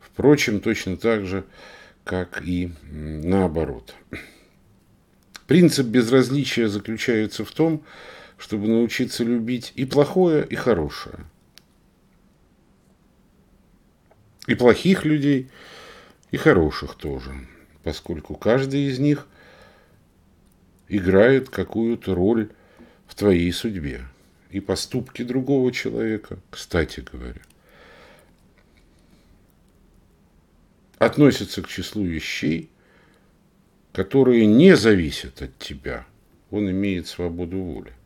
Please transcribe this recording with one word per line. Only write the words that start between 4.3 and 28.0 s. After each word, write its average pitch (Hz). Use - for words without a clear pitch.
Принцип 147
безразличия 123
заключается 107
в -
том, 160
чтобы 104
научиться 113
любить 117
и 131
плохое, 147
и -
хорошее. -
И 117
плохих 175
людей, 143
и -
хороших 82
тоже, 67
поскольку 78
каждый 135
из 127
них 147
играет 104
какую-то 110
роль 107
в -
твоей 90
судьбе. 80
И 98
поступки 123
другого 127
человека, 110
кстати -
говоря, 64